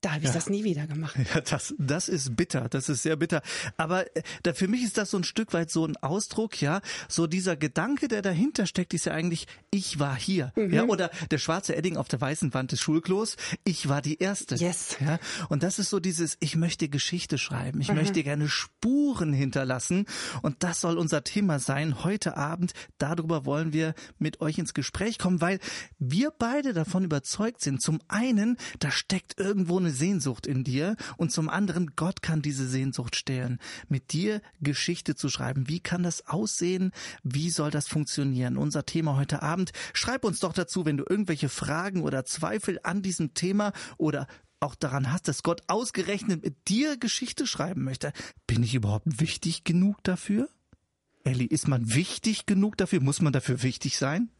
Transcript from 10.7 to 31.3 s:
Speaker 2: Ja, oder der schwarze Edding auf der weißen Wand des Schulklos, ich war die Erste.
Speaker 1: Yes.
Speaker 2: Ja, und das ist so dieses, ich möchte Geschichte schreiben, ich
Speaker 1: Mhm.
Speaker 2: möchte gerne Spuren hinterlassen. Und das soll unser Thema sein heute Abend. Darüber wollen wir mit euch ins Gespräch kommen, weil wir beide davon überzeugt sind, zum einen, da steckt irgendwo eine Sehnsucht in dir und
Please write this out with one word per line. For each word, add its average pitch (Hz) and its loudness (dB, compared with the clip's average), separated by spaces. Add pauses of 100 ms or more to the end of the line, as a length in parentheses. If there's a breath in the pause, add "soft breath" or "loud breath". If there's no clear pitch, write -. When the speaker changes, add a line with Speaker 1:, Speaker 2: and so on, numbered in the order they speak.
Speaker 2:
Ja, 233 6
oder 185 2 (180 loud breath)
der 156 2
schwarze 160 0
Edding 165 0
auf 135 -2
der 127 -2
weißen 143 0
Wand 131 -2
des 127 -2
Schulklos, 180 0 (280 loud breath)
ich 156 0
war 139 2
die 147 -2
Erste. 190 -2
Speaker 1:
Yes. 170 -2
Speaker 2:
Ja, 151 2 (300 loud breath)
und 147 2
das 180 0
ist 202 -2
so 202 2
dieses, 165 0
ich 160 -2
möchte 160 0
Geschichte 143 -2
schreiben, - -4
ich 135 -2
Speaker 1:
Mhm. - 4
Speaker 2:
möchte 165 2
gerne 147 0
Spuren 240 0
hinterlassen. 135 0 (340 loud breath)
Und - -2
das 170 -2
soll 170 2
unser 160 2
Thema 185 2
sein 139 -2
heute - 0
Abend. 165 0 (260 loud breath)
Darüber 160 0
wollen 151 0
wir 160 0 (240 loud breath)
mit - -2
euch 156 0
ins 165 -4
Gespräch 196 -2
kommen, 180 2
weil 185 2 (400 loud breath)
wir 180 2
beide 262 0
davon 175 2
überzeugt 185 -2
sind, 135 0
zum 160 2
einen, 233 2 (220 loud breath)
da 151 0
steckt - -2
irgendwo 190 2
eine 175 4
Sehnsucht 135 0
in 131 0
dir 143 0 (220 loud breath)
und 165 0